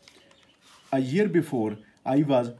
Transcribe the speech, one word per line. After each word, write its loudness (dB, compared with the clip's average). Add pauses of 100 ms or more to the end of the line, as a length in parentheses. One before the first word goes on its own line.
(920)
A 0
year 0
before, -2 (280)
I 2
was 2